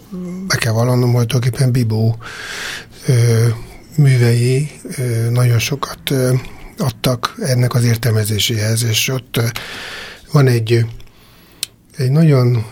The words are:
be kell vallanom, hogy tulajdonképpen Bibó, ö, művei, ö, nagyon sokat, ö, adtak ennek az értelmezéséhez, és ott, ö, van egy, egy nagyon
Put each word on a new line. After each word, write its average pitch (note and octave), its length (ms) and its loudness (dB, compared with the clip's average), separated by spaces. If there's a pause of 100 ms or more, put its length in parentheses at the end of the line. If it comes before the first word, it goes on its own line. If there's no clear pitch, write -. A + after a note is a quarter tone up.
(460)
be F3+ 100 -2
kell A2+ 160 -2
vallanom, B2 400 2
hogy A#2+ 140 2
tulajdonképpen B2 460 0
Bibó, A2+ 440 0 (880)
ö, C#3 60 2 (840)
művei, B2+ 760 4 (260)
ö, A#2 340 -2
nagyon A#2+ 280 4
sokat, - 520 -4
ö, B2+ 220 2 (460)
adtak B2+ 600 -2
ennek B2+ 340 0
az A#2+ 100 2
értelmezéséhez, A2 1000 0
és A2 240 0
ott, C3 280 -6
ö, A#2+ 60 2 (880)
van C#3+ 140 6
egy, A#2 380 2 (1120)
egy B2+ 140 -2
nagyon C3 600 4